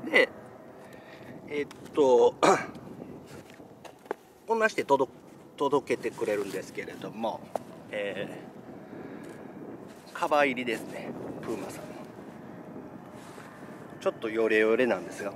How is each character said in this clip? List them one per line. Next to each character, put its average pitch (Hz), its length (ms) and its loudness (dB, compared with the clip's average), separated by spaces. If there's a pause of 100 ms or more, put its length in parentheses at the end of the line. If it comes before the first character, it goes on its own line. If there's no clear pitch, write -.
(100)
で、 190 180 6 (1200)
え 147 140 -2
っ 139 40 -4 (260)
と、 123 480 8
<clears throat> - 2000 -2
こ 220 80 0
ん 226 40 0
な 220 100 6
し - 60 0
て - 100 0
届-、 135 220 6 (500)
届 139 400 2
け - 60 -8
て 113 80 0
く - 160 -4
れ 104 100 2
る 101 80 0
ん 98 60 -8
で 95 120 -6
す - 100 -12
け 101 120 -8
れ 95 80 -10
ど 92 180 -8
も、 104 300 -4 (500)
え 98 520 -6 (1700)
ー、 - 40 -20
カ 175 160 -2
バ 147 160 6
ー - 20 4
入 131 100 0
り 127 80 -4
で 113 120 -2
す - 120 -10
ね、 - 220 -10 (320)
プ 120 100 -6
ー 107 60 -4
マ - 120 -8
さ - 100 -12
ん - 40 -12
の。 - 60 -14 (2000)
ち - 80 -2
ょ - 20 4
っ - 40 -10
と - 140 -6
ヨ 110 200 2
レ 110 100 6
ヨ 110 180 6
レ 127 100 6
な 101 120 4
ん 87 60 -6
で 90 80 -12
す - 120 -10
が。 98 120 -4